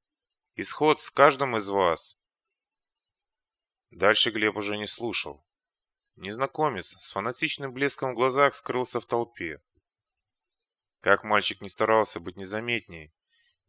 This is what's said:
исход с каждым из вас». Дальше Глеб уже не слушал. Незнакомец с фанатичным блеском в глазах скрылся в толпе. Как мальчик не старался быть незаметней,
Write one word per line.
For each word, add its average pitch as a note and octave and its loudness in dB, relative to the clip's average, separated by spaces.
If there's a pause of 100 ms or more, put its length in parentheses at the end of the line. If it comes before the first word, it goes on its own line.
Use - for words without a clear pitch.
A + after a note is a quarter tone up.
(560)
исход D3 0
с - -10
каждым C#3 4
из G2+ -2
вас». F2+ 0 (1700)
Дальше G#2 2
Глеб G#2 0
уже G#2 -4
не G#2 -6
слушал. F#2+ -8 (720)
Незнакомец A#2 -4
с - -16
фанатичным B2+ -6
блеском C3+ -2
в - -8
глазах C3 4
скрылся B2 -4
в - -8
толпе. F2+ -4 (1500)
Как G2 6
мальчик G#2 0
не G2+ -10
старался A2 2
быть F2 -10
незаметней, G2 -8 (560)